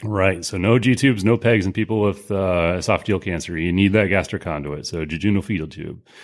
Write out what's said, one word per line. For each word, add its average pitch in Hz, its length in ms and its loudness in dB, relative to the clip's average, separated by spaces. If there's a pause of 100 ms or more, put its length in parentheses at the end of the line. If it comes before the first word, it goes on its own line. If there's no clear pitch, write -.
Right. 95 400 0
So - 140 -8
no 107 220 4
G 123 160 2
tubes, 117 280 2
no 113 140 4
pegs 113 280 2
in 95 60 0
people 110 300 -2
with, 101 280 0
uh, 90 480 0
esophageal 92 440 0
cancer. 87 360 -6
You 82 140 0
need 95 220 4
that 104 140 2
gastric 92 340 -2
conduit. 73 440 -8
So 82 200 -6
jejunal 90 360 0
feeding 80 280 -6
tube. 76 320 -14 (220)